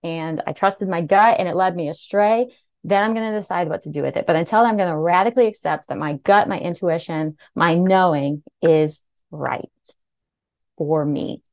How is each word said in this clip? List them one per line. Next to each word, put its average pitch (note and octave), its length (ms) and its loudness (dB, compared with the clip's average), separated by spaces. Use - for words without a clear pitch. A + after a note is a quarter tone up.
and D#3+ 420 -6
I - 80 -6
trusted G3 340 -2
my F3 140 -2
gut G3 380 4
and F#3 80 0
it E3+ 80 -4
led F#3 200 0
me D#3+ 140 -4
astray, A3 640 0
then G3 200 2
I'm A3 100 0
gonna A3 180 -4
decide F3+ 380 -4
what - 140 -6
to D#3 60 -12
do D3 120 -6
with C#3 160 -4
it. - 100 -4
But F3 80 2
until E3+ 260 2
I'm A3+ 160 2
gonna F3 220 0
radically G3 480 2
accept D#3+ 400 -4
that - 100 -6
my D3+ 160 -6
gut, G3 340 4
my F#3 120 -4
intuition, E3 800 -4
my E3 200 2
knowing E3+ 680 2
is D#3 400 2
right C3+ 380 -8
for D3+ 280 -2
me. - 360 -6